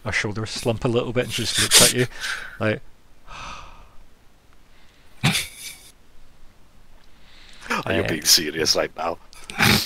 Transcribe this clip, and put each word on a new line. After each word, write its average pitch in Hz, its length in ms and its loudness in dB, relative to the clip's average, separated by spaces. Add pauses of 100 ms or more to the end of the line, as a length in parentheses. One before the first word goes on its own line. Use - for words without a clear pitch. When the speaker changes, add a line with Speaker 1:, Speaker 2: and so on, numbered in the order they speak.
Speaker 1:
her 107 60 -2
shoulders 107 400 -2
slump 113 340 -2
a 123 40 2
little 120 240 2
bit, 120 120 2
and 113 80 -6
she - 100 -2
just - 160 0
looks - 220 6
at 120 160 8
you, 123 80 4 (540)
like, 107 280 0
<sighs> - 40 -16 (4000)
Speaker 2:
Are - 80 0
you 95 100 2
Speaker 1:
Uh, - 40 -2
Speaker 2:
being 78 180 -4
serious 78 500 4
right 78 200 2
now? 82 220 -4 (680)